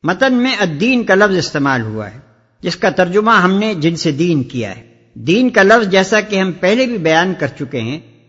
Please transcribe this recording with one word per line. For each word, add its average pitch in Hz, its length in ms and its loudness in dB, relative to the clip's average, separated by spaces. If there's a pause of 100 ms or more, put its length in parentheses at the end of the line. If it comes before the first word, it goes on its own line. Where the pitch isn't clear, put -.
متن 262 300 0
میں 247 260 0
الدین 208 440 0
کا 202 120 2
لفظ 196 220 2
استعمال 139 440 -2
ہوا 107 300 -8
ہے، 113 60 -20 (440)
جس 175 140 -6
کا 208 140 0
ترجمہ 190 420 0
ہم 190 200 4
نے 208 220 0
جنس 165 340 -2 (120)
دین 160 240 0
کیا 107 340 -8
ہے۔ - 60 -20 (300)
دین 185 360 0
کا 214 140 2
لفظ، 214 240 4
جیسا 190 340 2
کہ 208 140 -6
ہم 190 160 0
پہلے 214 340 0
بھی 240 120 -4
بیان 165 420 2
کر 151 80 -4 (120)
چکے 123 220 -8
ہیں 127 180 -6 (280)